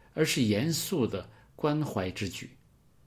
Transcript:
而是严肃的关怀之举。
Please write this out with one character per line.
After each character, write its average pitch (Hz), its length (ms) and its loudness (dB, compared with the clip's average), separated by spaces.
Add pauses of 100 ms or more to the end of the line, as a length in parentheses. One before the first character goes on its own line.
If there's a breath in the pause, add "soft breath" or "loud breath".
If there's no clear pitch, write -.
(140 soft breath)
而 156 120 2
是 139 180 2
严 110 280 2
肃 151 340 0
的 95 240 -6 (260 soft breath)
关 151 280 0
怀 92 260 -2
之 95 200 -6
举。 - 200 -12 (580)